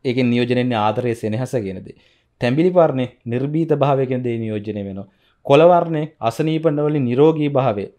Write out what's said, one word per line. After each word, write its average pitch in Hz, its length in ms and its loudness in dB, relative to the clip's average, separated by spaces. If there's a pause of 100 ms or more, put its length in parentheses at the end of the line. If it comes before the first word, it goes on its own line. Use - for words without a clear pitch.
ඒකෙන් 127 240 0
නියෝජනය 120 280 0
වෙන්නේ 123 220 0
ආදරය, 113 360 0
සෙනෙහස 110 380 -4
කියන 95 280 -6
දේ. - 160 -20 (440)
තැඹිලි 139 300 2
වර්ණය 151 360 2 (160)
නිර්භීත 147 520 -2
භාවය 139 320 0
කියන 127 160 -4
දේ 120 160 -4
නියෝජනය 107 460 -6
වෙනවා. 98 220 -12 (400)
කොළ 143 160 6
වර්ණය 170 400 4 (140)
අසනීප 156 500 -2
නොවලින් 147 380 0
නිරෝගී 147 460 2
භාවය. 123 360 0 (120)